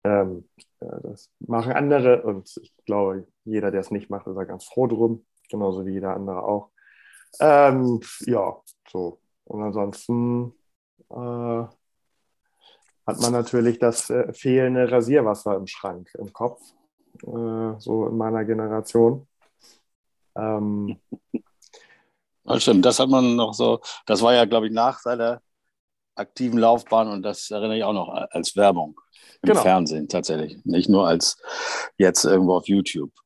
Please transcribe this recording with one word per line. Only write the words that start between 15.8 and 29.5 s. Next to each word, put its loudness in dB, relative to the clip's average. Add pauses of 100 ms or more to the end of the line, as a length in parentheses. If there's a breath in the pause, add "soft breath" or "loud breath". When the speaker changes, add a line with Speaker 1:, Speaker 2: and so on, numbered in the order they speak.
Speaker 1:
im -14
Kopf, -8 (640)
äh, -8
so -4
in -4
meiner -4
Generation. 0 (1080 soft breath)
Ähm, -4 (1500 soft breath)
Speaker 2:
Das 0
stimmt, 6
das 4
hat 2
man 4
noch 0
so, 0 (240 loud breath)
das 0
war 6
ja, 6
glaub 2
ich, -4
nach 0
seiner -4 (720)
aktiven -4
Laufbahn 4
und -8
das -8
erinnere -4
ich -4
auch -2
noch -4
a-, -8
als -6
Werbung 2 (420 soft breath)
im 4